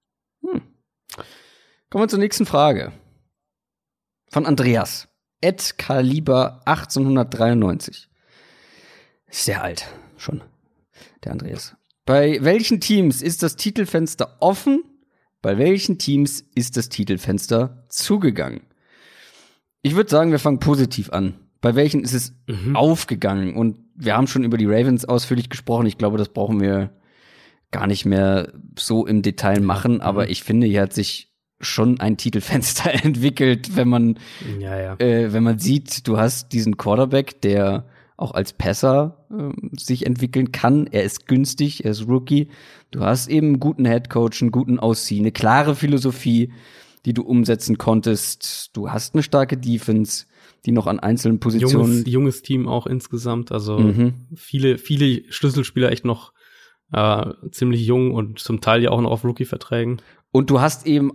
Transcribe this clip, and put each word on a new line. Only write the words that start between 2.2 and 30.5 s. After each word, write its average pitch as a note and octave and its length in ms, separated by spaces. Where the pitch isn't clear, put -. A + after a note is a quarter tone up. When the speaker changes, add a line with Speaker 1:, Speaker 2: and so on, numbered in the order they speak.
Speaker 1:
Frage. C#3 480
Von C#3+ 160
Andreas. B2+ 640
At F#3+ 340
Kaliber C3 880
achtzehnhundertdreiundneunzig. B2 1400
Sehr - 340
alt F2 240
schon, - 240
der - 100
Andreas. - 420
Bei C#3+ 380
welchen G#3 360
Teams F3 420
ist E3 220
das D#3+ 120
Titelfenster F3+ 840
offen? C4+ 420
Bei G2 160
welchen F#3 400
Teams C#3+ 480
ist B2 220
das A#2 120
Titelfenster G2+ 1000
zugegangen? G#2+ 720
Ich C#3+ 140
würd G#3 140
sagen, D#3+ 220
wir D3 80
fangen C#3 200
positiv C3 520
an. F#2+ 240
Bei A#2+ 140
welchen D3 280
ist A#2+ 100
es B2 200
Speaker 2:
Mhm. A2 280
Speaker 1:
aufgegangen? G2 800
Und A2+ 220
wir G#2+ 200
haben B2+ 120
schon C3 160
über A#2 140
die A2 80
Ravens A#2+ 400
ausführlich B2 440
gesprochen. A#2 380
Ich G2+ 100
glaube, G#2+ 200
das G#2 120
brauchen G#2 320
wir G2 300
gar - 160
nicht G2 180
mehr G2 480
so A2+ 280
im G#2+ 160
Detail G2+ 400
machen. G2 340
Speaker 2:
Mhm. G#2 60
Speaker 1:
Aber G2 280
ich F2+ 140
finde, A#2 240